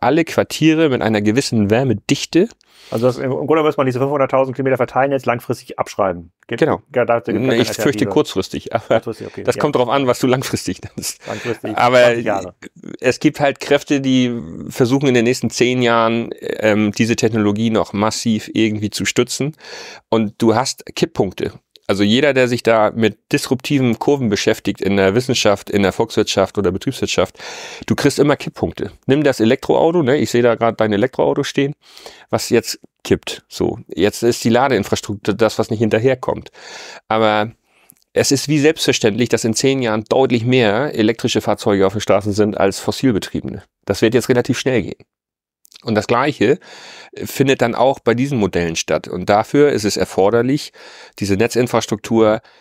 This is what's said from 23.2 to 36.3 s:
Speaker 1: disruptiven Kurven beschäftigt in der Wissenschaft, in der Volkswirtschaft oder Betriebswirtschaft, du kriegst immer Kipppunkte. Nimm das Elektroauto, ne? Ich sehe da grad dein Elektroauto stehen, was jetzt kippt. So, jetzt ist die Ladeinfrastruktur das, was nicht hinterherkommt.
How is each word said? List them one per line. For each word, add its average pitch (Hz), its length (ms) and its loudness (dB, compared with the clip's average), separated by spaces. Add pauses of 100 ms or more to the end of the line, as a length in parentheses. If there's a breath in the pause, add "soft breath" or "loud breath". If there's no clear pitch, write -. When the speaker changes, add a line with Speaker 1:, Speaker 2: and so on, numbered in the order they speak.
Speaker 1:
disruptiven 131 640 0
Kurven 139 300 0
beschäftigt 101 520 -2
in 98 160 0
der 98 180 4
Wissenschaft, 113 540 0
in 101 140 0
der 92 100 2
Volkswirtschaft 107 640 0
oder 101 140 0
Betriebswirtschaft, - 680 -4 (480 loud breath)
du 107 100 0
kriegst - 220 2
immer 143 180 4
Kipppunkte. - 560 -6 (140)
Nimm 143 180 2
das 135 160 2
Elektroauto, 139 600 2
ne? 131 140 2
Ich 120 140 -2
sehe 120 120 2
da 117 120 4
grad 113 260 0
dein 107 120 0
Elektroauto 131 500 0
stehen, 139 320 -2 (560 loud breath)
was - 200 -2
jetzt - 280 0 (240)
kippt. - 460 -4
So, 87 400 -4
jetzt - 340 -2
ist 117 220 0
die - 40 0
Ladeinfrastruktur 110 840 0
das, 110 240 0
was 110 120 -4
nicht 113 100 -4
hinterherkommt. 117 720 0 (560 loud breath)